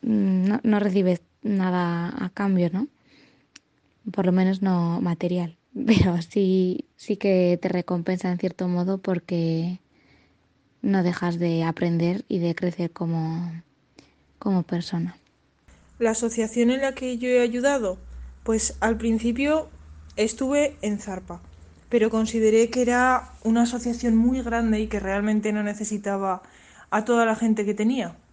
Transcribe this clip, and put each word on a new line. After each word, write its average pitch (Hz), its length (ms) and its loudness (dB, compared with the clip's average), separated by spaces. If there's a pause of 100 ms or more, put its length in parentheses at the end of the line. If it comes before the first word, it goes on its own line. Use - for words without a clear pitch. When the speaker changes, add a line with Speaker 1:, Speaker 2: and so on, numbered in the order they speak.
Speaker 1:
no, 196 600 2
no 208 160 2
recibes 185 440 2 (200)
nada 180 720 -2 (100)
a 185 60 -6
cambio, 185 420 0
¿no? 202 140 -2 (1300)
Por 190 140 0
lo 185 40 4
menos 185 320 2
no 175 380 2
material, 175 640 -2
<laughs> - 220 -8
pero 190 360 4
sí, 185 640 0 (100)
sí - 220 -6
que 185 440 2
te 185 80 -4
recompensa 180 640 -2
en 180 80 -2
cierto 185 300 -4
modo 180 300 -2
porque 175 840 -2 (1040)
no 196 160 2
dejas 175 360 -2
de 165 260 0
aprender 170 640 0
y 202 100 -2
de 170 160 0
crecer 175 380 -4
como, 165 600 -4 (880)
como 190 240 0
persona. 175 540 -4 (840)
Speaker 2:
La 226 120 2
asociación 226 600 0
en 262 120 0
la 269 120 -2
que 254 240 -6
yo 247 100 -4
he 247 120 4
ayudado, 240 580 0 (460)
pues 220 360 -2
al 226 160 2
principio 233 720 0 (460)
estuve 277 680 0
en 208 180 -4
Zarpa, 185 400 -10 (480)
pero 220 200 2
consideré 220 640 4
que 247 120 0
era 247 500 2 (100)
una 226 200 4
asociación 240 540 0
muy 247 260 4
grande 233 380 0
y 220 60 -2
que 214 140 -4
realmente 208 520 0
no 214 120 -2
necesitaba 202 800 -4 (480)
a 214 140 0
toda 233 220 4
la 220 80 2
gente 220 300 0
que 202 100 -2
tenía 214 420 -2 (160)